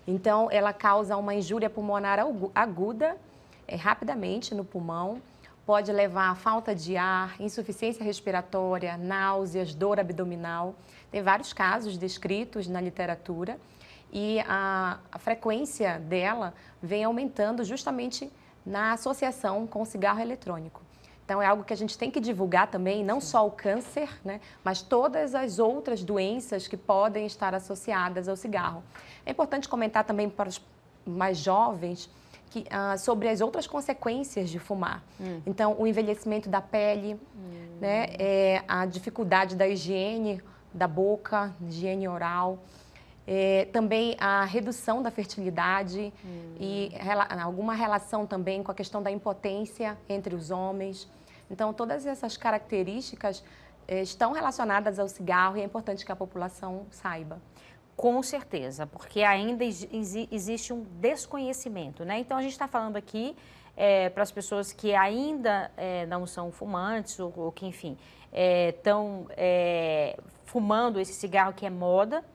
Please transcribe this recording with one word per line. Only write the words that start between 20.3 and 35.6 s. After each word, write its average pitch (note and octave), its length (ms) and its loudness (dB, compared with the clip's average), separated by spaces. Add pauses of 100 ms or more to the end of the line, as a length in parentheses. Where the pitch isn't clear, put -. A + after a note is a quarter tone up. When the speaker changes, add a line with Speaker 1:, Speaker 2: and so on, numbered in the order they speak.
Speaker 1:
Então, G3 180 0
é G3 40 6
algo G#3 180 6
que - 80 -2
a G#3 40 -2
gente G#3 220 -4
tem B3 100 -2
que C4+ 120 -2
divulgar F#3+ 480 4
também, G3 360 0
não A3+ 160 2
Speaker 2:
Sim. - 60 -6
Speaker 1:
só A3 180 6
o G#3 60 4
câncer, A#3 580 -2 (160)
né, G3 160 -6 (220)
mas F#3+ 180 0
todas C4 540 2
as A#3+ 240 0
outras A3+ 460 2
doenças G3+ 640 0
que G3+ 80 -8
podem G#3 500 4
estar G3 260 -2
associadas F#3 760 -2
ao F#3+ 80 -2
cigarro. F3 480 -4 (400)
É C4 80 -4
importante C#4+ 360 -2
comentar A3 360 2
também G#3 260 0
para G3 180 -2
os - 140 -10 (420)
mais F3+ 340 0
jovens F#3 720 2 (400)
que, A3 220 -10
ah, G3 260 0
sobre A3 320 2
as A3 120 2
outras A3+ 260 0
consequências C4+ 840 -2
de E3 120 -6
fumar. F#3+ 420 -4 (180)
Speaker 2:
Hum. F3+ 240 -6
Speaker 1:
Então, G#3+ 320 2